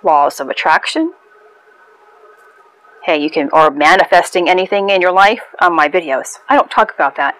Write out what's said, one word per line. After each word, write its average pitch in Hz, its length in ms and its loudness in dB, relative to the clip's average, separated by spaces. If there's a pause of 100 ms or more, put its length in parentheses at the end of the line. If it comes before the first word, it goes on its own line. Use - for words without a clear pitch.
laws 143 380 2
of 135 80 -8
attraction. 180 640 -2 (1900)
Hey, 165 140 0
you 147 120 -4
can, 143 220 -4
or 156 180 4
manifesting 175 800 2
anything 190 420 -2
in 190 100 0
your 180 120 0
life 202 300 2 (180)
on 180 140 2
my 151 140 2
videos. 147 500 -4 (100)
I 269 60 0
don't 277 160 0
talk - 240 -2
about 143 220 -2
that. 139 240 -4